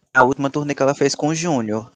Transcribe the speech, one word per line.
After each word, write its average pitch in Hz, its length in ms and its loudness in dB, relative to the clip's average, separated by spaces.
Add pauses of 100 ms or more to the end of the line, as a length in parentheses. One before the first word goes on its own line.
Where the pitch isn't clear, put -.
(140)
a 131 100 6
última 135 260 2
turnê 147 260 -4
que - 80 -4
ela 139 100 4
fez 139 220 0
com 151 140 -2
o 160 60 -2
Júnior. 117 600 -2